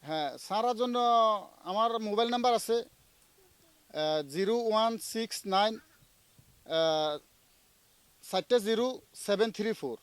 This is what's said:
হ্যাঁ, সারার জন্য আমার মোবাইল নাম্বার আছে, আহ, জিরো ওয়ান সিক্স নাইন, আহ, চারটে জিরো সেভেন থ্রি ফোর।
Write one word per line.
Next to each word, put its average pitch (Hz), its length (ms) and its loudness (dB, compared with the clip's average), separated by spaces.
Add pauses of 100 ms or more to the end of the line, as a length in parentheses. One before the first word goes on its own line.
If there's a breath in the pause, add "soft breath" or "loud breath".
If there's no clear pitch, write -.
হ্যাঁ, 147 360 -4
সারার 226 380 -2
জন্য 240 220 -2 (640)
আমার 226 360 0
মোবাইল 220 300 0
নাম্বার 247 240 2
আছে, 226 240 0
আহ, - 1500 -8
জিরো 190 300 0
ওয়ান 226 400 2
সিক্স - 480 -8
নাইন, 202 300 2
আহ, - 1400 -4 (1120)
চারটে 196 280 2
জিরো 226 400 0 (140)
সেভেন 208 380 0
থ্রি 214 220 -2
ফোর। 123 300 -8